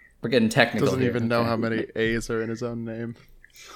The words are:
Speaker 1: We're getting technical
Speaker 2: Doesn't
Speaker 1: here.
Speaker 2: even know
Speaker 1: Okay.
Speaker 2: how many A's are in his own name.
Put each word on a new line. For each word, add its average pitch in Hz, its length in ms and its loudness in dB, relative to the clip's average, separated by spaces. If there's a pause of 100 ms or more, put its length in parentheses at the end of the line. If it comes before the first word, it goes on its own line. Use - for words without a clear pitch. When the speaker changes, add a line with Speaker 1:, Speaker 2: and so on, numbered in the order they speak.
(240)
Speaker 1:
We're 117 80 -4
getting 113 180 4
technical 120 380 4
Speaker 2:
Doesn't 131 140 0
Speaker 1:
here. 127 100 4
Speaker 2:
even 117 160 0
know 117 140 2
Speaker 1:
Okay. 117 80 0
Speaker 2:
how 117 60 0
many 113 300 -2 (100)
A's 113 360 0
are 113 100 0
in 113 80 -4
his 113 140 -6
own 117 200 -6
name. 113 320 -8 (600)